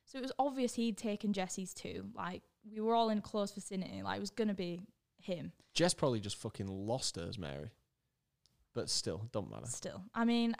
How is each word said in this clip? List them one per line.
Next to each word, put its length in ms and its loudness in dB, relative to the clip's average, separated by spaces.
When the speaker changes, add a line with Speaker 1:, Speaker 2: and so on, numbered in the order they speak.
Speaker 1:
So 120 -10
it 40 -4
was 160 -2
obvious 360 4
he'd 220 2
taken 380 0
Jessie's 400 -2
too. 400 -6
Like, 280 -4
we 160 -8
were 140 6
all 160 6
in 100 4
close 320 0
vicinity. 500 -6
Like, 140 0
it 40 -2
was 100 -4
gonna 240 2
be 260 -4
him. 340 -4
Speaker 2:
Jess 200 6
probably 260 2
just 160 -4
fucking 300 -4
lost 500 -2
hers, 220 -4
Mary. 320 -6
But 160 -2
still, 440 0
don't 180 -2
matter. 160 -10
Speaker 1:
Still. 380 -8
I 100 2
mean, 360 4